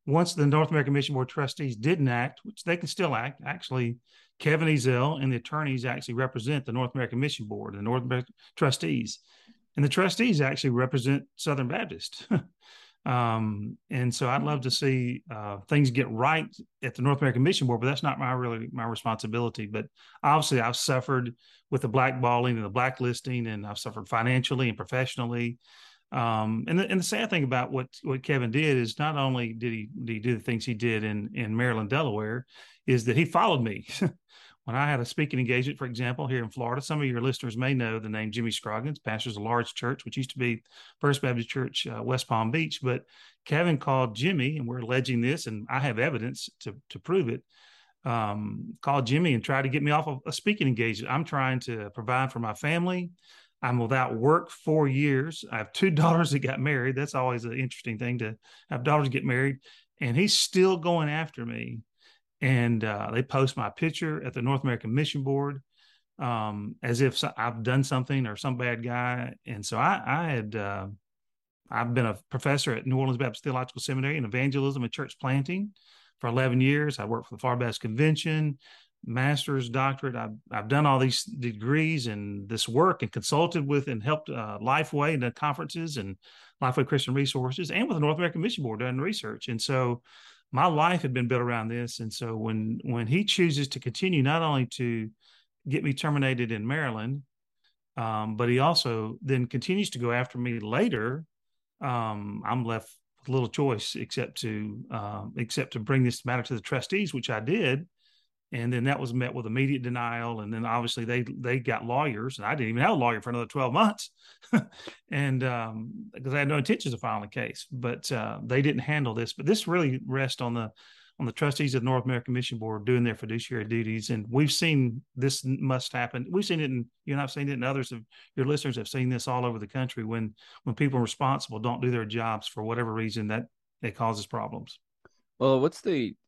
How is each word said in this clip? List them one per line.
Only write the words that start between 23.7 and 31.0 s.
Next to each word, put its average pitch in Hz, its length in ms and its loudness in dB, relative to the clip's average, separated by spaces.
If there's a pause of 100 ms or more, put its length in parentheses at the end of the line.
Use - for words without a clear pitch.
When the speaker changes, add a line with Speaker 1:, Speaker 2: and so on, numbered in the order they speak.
Speaker 1:
suffered 117 320 -10
financially 127 640 2
and 104 80 -2
professionally. 120 800 -2 (560)
Um, 113 540 0
and 170 100 4
the, 190 120 2
and 190 100 4
the 170 40 0
sad 214 240 -2
thing 165 160 2
about 127 280 0
what, 127 160 -2 (140)
what 131 200 -2
Kevin 123 280 2
did 139 280 4
is 113 200 0
not 151 180 0
only 127 360 0
did 113 200 -4
he, 107 160 -8 (160)
did 117 80 -4
he 110 80 -4
do 120 140 2
the 104 80 -4
things 117 220 -2
he 123 100 -2
did 110 300 0